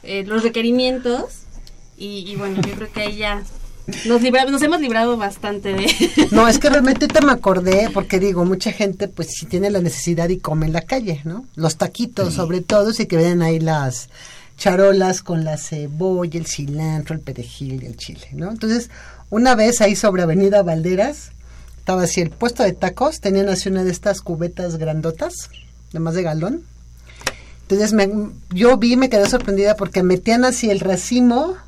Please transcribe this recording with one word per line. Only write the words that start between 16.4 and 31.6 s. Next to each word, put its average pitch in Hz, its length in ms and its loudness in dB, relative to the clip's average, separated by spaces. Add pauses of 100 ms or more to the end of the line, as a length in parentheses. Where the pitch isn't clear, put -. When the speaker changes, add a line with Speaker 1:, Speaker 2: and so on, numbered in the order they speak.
Speaker 2:
cilantro, 151 720 -4
el 156 60 -8
perejil 131 600 -10
y 120 60 -14
el 120 100 -14
chile, - 360 -16
¿no? 165 180 -8
Entonces, 226 400 -4 (400)
una 240 240 4
vez 226 260 4
ahí 202 140 4
sobre 190 260 2
Avenida 196 400 4
Valderas, 180 720 -2 (480)
estaba 185 240 0
así 175 160 -2
el 165 120 0
puesto 240 320 -2
de 196 100 2
tacos, 247 480 -2
tenían 196 260 2
así 190 220 -2
una 185 160 0
de 180 60 0
estas 196 300 -4
cubetas 175 540 -6
grandotas, 160 760 -6 (440)
de 170 60 -8
más 165 160 -4
de 185 80 -2
galón. 170 400 -4 (960)
Entonces, 208 320 0
me, 196 160 4 (420)
yo 233 260 6
vi, 240 200 4
me 254 120 4
quedé 208 200 4
sorprendida 202 480 2
porque 190 260 -2
metían 185 400 2
así 254 260 0
el 196 120 2
racimo 247 720 2 (120)